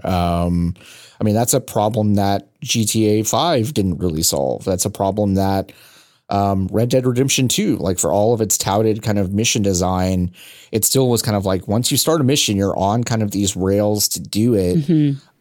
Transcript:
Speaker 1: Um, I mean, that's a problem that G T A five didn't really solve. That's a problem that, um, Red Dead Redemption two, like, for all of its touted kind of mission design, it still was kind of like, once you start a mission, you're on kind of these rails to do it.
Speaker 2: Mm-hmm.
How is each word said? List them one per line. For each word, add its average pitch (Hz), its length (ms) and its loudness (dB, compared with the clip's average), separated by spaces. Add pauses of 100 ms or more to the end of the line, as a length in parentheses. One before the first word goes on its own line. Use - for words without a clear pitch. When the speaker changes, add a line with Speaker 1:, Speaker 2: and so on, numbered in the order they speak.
Speaker 1:
Um, 87 680 0 (460)
I 107 40 -4
mean, 104 100 2
that's 123 200 2
a 135 60 2
problem 107 560 0
that 98 320 0 (120)
G 117 240 -2
T 110 220 0
A 107 180 2
five 135 480 0
didn't 95 260 -2
really 82 240 -2
solve. 67 440 -2
That's 92 180 -2
a 101 60 -2
problem 98 460 0
that, 98 360 -2 (560)
um, 98 420 0
Red 113 200 0
Dead 127 160 2
Redemption 131 420 0
two, 185 300 0
like, 90 200 -2
for 78 140 0
all 104 220 2
of 110 80 0
its 101 160 -2
touted 110 440 0
kind 104 160 -2
of 95 140 -2
mission 110 300 0
design, 92 680 0 (400)
it 110 140 -2
still 135 240 2
was 117 140 0
kind 104 140 0
of 98 100 -2
like, 95 200 -2
once 117 240 0
you 147 60 0
start 160 240 0
a 135 40 2
mission, 120 340 2
you're 98 200 0
on 101 240 0
kind 117 200 -2
of 104 80 -2
these 98 260 -2
rails 101 520 2
to - 120 -8
do 110 340 0
it. 92 220 2
Speaker 2:
Mm-hmm. 147 420 2 (220)